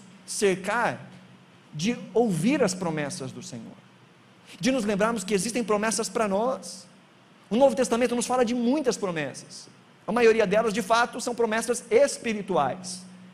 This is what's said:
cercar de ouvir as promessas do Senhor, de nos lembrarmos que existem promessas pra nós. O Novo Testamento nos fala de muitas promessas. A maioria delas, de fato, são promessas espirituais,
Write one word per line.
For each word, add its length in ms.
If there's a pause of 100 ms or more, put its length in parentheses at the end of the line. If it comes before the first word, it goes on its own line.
(260)
cercar 840 (640)
de 240 (160)
ouvir 500
as 100
promessas 600
do 100
Senhor, 320 (800)
de 140
nos 140
lembrarmos 400
que 80
existem 280
promessas 460
pra 180
nós. 640 (600)
O 80
Novo 180
Testamento 400
nos 100
fala 200
de 100
muitas 400
promessas. 720 (400)
A 60
maioria 340
delas, 260
de 80
fato, 380
são 160
promessas 560
espirituais, 1080 (320)